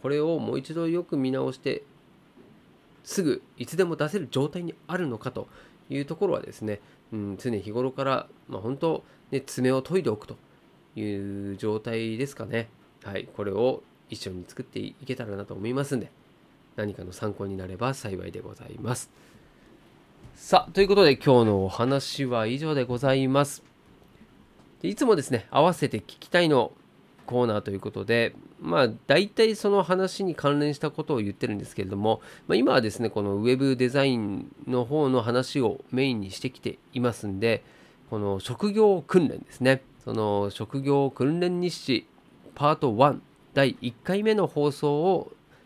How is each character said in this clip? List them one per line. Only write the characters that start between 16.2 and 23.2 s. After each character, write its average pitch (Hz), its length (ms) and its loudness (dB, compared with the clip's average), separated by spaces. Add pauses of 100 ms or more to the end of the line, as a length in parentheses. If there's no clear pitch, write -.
何 104 200 -4
か - 80 -12
の 90 80 -14
参 104 220 -6
考 101 140 -8
に 98 100 -6
な 92 100 -8
れ 92 100 -10
ば 127 160 -2
幸 95 320 -8
い 90 60 -10
で 92 100 -12
ご - 120 -14
ざ - 120 -20
い - 140 -16
ま 123 160 -4
す。 - 140 -10 (1300)
さ - 340 2
あ、 - 20 -14
と 185 100 4
い 202 40 6
う - 20 0
こ 196 80 6
と 202 80 8
で 139 140 8
今 123 260 8
日 110 40 4
の 98 180 4
お 98 40 -2
話 135 560 -2
は 117 220 0
以 127 120 -2
上 156 140 -2
で 139 100 0
ご 120 140 -4
ざ 135 160 2
い 135 140 2